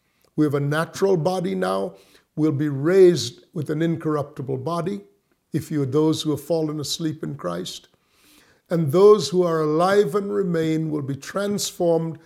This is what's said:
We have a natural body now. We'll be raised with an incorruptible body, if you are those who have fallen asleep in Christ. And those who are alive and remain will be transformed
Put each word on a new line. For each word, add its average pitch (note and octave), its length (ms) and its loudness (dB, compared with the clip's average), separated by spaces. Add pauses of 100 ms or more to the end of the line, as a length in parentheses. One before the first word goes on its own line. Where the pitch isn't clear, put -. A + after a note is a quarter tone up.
(360)
We D3+ 100 2
have C#3 80 0
a C#3+ 60 0
natural D#3+ 560 0
body E3+ 380 -2
now. F#2+ 400 -2 (400)
We'll D#3 180 2
be D3 160 -2
raised D#3 840 4
with D#3 180 -8
an D#3 120 -2
incorruptible D3 760 -4
body, E3+ 440 -6 (500)
if D3+ 180 -6
you D3+ 120 -2
are C3+ 40 0
those D#3 360 2
who D#3 80 -2
have C#3+ 120 -4
fallen D#3 380 -2
asleep D#3 420 -6
in D3+ 140 -8
Christ. F3 520 -10 (840)
And E3 200 0
those G3 380 6
who F3+ 140 2
are E3 200 0
alive F3+ 520 2
and G3+ 180 -2
remain D#3+ 580 -2
will D3+ 120 -4
be C#3 140 -6
transformed E3+ 1080 -2